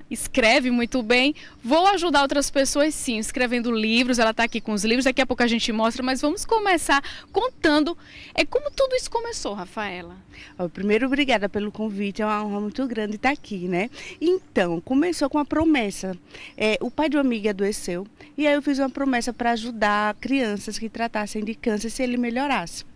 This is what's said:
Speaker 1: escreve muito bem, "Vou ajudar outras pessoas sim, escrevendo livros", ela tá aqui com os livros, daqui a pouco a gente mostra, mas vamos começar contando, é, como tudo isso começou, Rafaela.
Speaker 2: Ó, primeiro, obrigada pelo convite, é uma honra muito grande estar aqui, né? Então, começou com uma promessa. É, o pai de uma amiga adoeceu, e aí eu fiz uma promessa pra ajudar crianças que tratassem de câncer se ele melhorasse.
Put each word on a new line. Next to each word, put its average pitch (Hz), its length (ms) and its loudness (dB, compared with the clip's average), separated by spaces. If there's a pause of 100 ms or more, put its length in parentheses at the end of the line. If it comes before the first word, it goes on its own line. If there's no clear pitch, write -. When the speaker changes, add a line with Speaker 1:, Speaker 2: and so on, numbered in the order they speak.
Speaker 1:
escreve 247 600 2
muito 240 320 0
bem, 247 320 4 (280)
"Vou 311 240 4
ajudar 330 360 4
outras 277 260 2
pessoas 285 460 2
sim, 226 240 -2
escrevendo 240 500 -2
livros", 233 480 2
ela 220 160 4
tá 226 100 0
aqui 233 160 -2
com 220 120 -4
os 208 120 0
livros, 240 220 2
daqui 262 160 2
a 262 40 4
pouco 254 180 0
a 240 40 4
gente 233 240 0
mostra, 220 300 0
mas 254 200 -2
vamos 311 240 0
começar 370 580 2 (280)
contando, 339 640 2 (380)
é, - 100 0
como 587 280 -2
tudo 523 240 0
isso 508 160 -4
começou, 466 420 -6
Rafaela. 180 600 -8 (420)
Speaker 2:
Ó, 180 100 -2
primeiro, 208 380 0
obrigada 254 420 0
pelo 208 240 -4
convite, 208 520 -4
é - 20 0
uma 214 180 -2
honra 208 180 -4
muito 208 260 -4
grande 214 300 -6
estar 254 120 0
aqui, 196 380 -6
né? 185 200 0 (320)
Então, 202 600 0
começou 285 480 0
com - 80 -2
uma 294 80 0
promessa. 247 720 0 (400)
É, 214 240 2
o 247 80 -2
pai 294 180 0
de 294 100 2
uma 285 40 4
amiga 226 300 0
adoeceu, 196 560 -4 (280)
e 294 120 0
aí 285 80 6
eu 285 80 0
fiz 277 160 0
uma 269 100 0
promessa 254 420 0
pra 233 200 -2
ajudar 214 640 0
crianças 220 640 -2
que 226 100 -6
tratassem 214 540 -6
de 220 100 -6
câncer 214 380 -2
se - 100 -6
ele 247 160 0
melhorasse. 240 640 -2 (120)